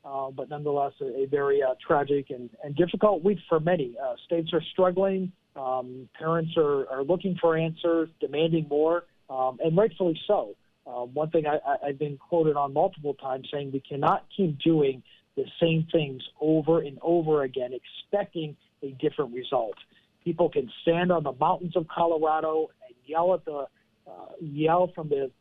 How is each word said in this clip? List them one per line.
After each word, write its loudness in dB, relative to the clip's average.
uh, -6
but -10
nonetheless -2
a, -4
a 0
very, 2
uh, 2
tragic 2
and, -10
and -8
difficult 2
week 4
for 2
many. 0
Uh, -2
states -2
are 2
struggling. 2
Um, -6
parents -2
are, 2
are -4
looking 0
for 4
answers, 0
demanding 0
more, 2
um, -2
and 2
rightfully 2
so. 0
Uh, -8
one -4
thing 2
I, 0
I, -2
I've -6
been -4
quoted 2
on -2
multiple 0
times -8
saying -6
we -2
cannot -2
keep 0
doing 2
the -4
same 2
things -2
over 4
and -10
over 2
again, -4
expecting -6
a -8
different -2
result. -4
People 2
can -2
stand 4
on 4
the -4
mountains 0
of 0
Colorado 0
and -20
yell 2
at -2
the, -6
uh, -18
yell 2
from -8
the -2